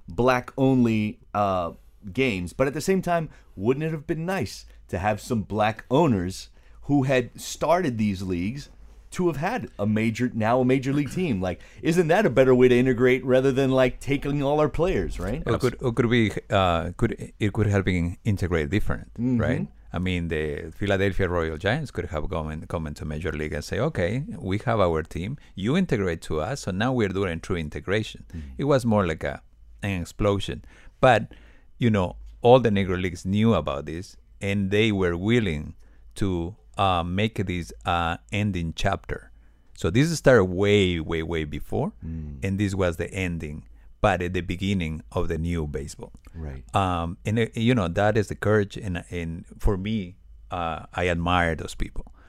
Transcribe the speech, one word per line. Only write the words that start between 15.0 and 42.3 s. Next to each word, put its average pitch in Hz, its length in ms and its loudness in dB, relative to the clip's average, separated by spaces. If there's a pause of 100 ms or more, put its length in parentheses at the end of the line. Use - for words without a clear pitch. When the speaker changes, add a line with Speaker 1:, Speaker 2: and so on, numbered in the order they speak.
Speaker 1:
right? 104 280 -4
Speaker 2:
Or 113 120 2
could, 123 220 0
or 127 120 0
could 120 140 2
we, 113 260 2 (180)
uh, 87 460 2
could, - 420 -2
it 104 140 0
could 107 160 0
have 101 160 2
been 90 400 0
integrated 85 460 0
different, - 440 -2
Speaker 1:
Mm-hmm. 123 260 0
Speaker 2:
right? 85 280 0 (240)
I 95 80 -6
mean, 90 260 -2
the 80 500 -4
Philadelphia 98 520 0
Royal 82 280 -2
Giants 117 360 -2
could 87 140 -6
have 78 220 -4
gone 80 220 -6
and, 80 180 -10
come 85 200 -4
into 73 160 -10
Major 78 260 -6
League 76 220 -4
and 76 100 -6
say, 92 160 -6
"Okay, 120 460 -2 (160)
we 101 260 -2
have 113 140 2
our 82 240 2
team. 95 340 -8 (160)
You 113 220 -2
integrate 101 460 0
to 78 180 -4
us, 113 220 -6
so 101 100 -6
now 110 200 -2
we're 104 280 0
doing 87 180 -2
true - 160 -6
integration." 82 760 -4
Speaker 1:
Mm-hmm. 76 180 -12 (100)
Speaker 2:
It - 60 -4
was 135 200 2
more 104 220 2
like 80 160 -4
a, 69 180 -6 (440)
an 98 180 -2
explosion. 101 640 -2 (360)
But, 113 320 6 (460)
you 120 120 2
know, 95 260 0 (260)
all 123 160 10
the 117 120 2
Negro 92 300 0
Leagues 87 240 -6
knew 107 300 4
about 73 320 -2
this, 80 300 -10 (240)
and 98 320 -2
they 107 180 4
were 92 260 0
willing 90 580 0 (420)
to, 90 400 -4 (200)
uh, 92 280 2
make 95 320 -2 (100)
this, 87 260 -6 (140)
uh, 85 300 0 (160)
ending 92 420 -2
chapter. - 560 -4 (480)
So 90 120 0
this 135 280 4
started 120 280 8
way, 92 520 4
way, 80 240 -2
way 80 220 -2
before, 95 480 -6 (120)
Speaker 1:
Mm. 78 380 -10